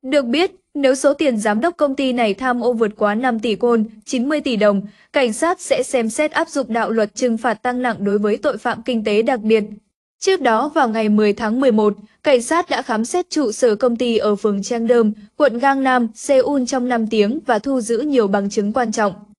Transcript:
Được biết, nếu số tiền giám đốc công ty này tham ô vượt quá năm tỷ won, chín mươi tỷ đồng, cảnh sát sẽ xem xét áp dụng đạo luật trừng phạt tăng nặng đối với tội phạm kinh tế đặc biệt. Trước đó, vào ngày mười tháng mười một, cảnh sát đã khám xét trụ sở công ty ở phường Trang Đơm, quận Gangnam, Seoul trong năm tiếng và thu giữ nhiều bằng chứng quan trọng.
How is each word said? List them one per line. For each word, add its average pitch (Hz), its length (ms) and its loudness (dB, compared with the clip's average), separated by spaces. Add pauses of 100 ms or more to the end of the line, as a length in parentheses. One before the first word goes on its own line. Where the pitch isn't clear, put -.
Được 269 200 0
biết, 311 260 0 (220)
nếu 269 220 2
số 277 180 2
tiền 285 240 0
giám 208 240 0
đốc 349 160 -2
công 277 180 0
ty 262 180 0
này 226 200 0
tham 247 300 -2
ô 247 100 2
vượt 220 240 0
quá 208 180 0
năm 240 240 -2
tỷ 214 160 -2
won, 233 280 2 (220)
chín 262 240 -4
mươi 302 120 0
tỷ 269 140 -2
đồng, 202 260 2 (320)
cảnh 254 200 2
sát 339 280 -2
sẽ - 220 -2
xem 233 260 -2
xét 302 220 -2
áp 330 180 -2
dụng 262 240 -4
đạo 220 180 -2
luật 220 240 -2
trừng 233 220 -2
phạt 233 160 -2
tăng 247 280 -4
nặng 240 180 -2
đối 202 200 0
với 208 180 0
tội 285 200 -2
phạm 226 240 -6
kinh 226 220 -4
tế 214 180 2
đặc 240 200 0
biệt. 220 220 2 (560)
Trước 381 220 0
đó, 240 280 2
vào 285 200 0
ngày 214 200 0
mười 208 240 4
tháng 226 260 -2
mười 269 120 4
một, 214 220 2 (300)
cảnh 262 180 4
sát 330 280 -2
đã 254 120 -2
khám 226 240 -4
xét 359 240 -4
trụ 269 220 -2
sở 220 240 2
công 240 200 0
ty 233 220 0
ở 208 180 0
phường 196 280 -2
Trang 233 240 -4
Đơm, 226 240 4 (260)
quận 240 220 2
Gangnam, 262 560 2
Seoul 269 520 2
trong 247 220 -2
năm 226 180 -2
tiếng 220 380 0
và 233 140 0
thu 269 220 -2
giữ 226 180 -2
nhiều 262 280 2
bằng 202 220 0
chứng 208 240 -2
quan 240 180 0
trọng. 208 220 -2 (260)